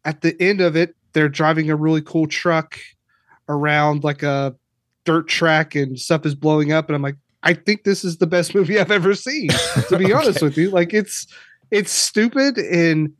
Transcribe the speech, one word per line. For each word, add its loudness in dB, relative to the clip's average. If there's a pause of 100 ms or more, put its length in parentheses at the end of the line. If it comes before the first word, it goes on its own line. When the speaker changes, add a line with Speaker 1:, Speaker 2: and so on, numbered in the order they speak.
Speaker 1:
at -6
the 0
end 2
of 2
it, 0 (200)
they're 2
driving 0
a 0
really 0
cool -2
truck -2 (720)
around, 0
like, -4
a -2 (500)
dirt 0
track 0
and -4
stuff -2
is -2
blowing 0
up. 0
And -2
I'm -4
like, -6 (280)
"I 2
think -2
this -2
is -6
the 2
best 0
movie 2
I've 0
ever 2
seen," -6 (400)
to 2
be 2
Speaker 2:
<laughs> 4
Okay. 2
Speaker 1:
honest 2
with 0
you. 2
Like, 0
it's, -4 (440)
it's 0
stupid 0
and 0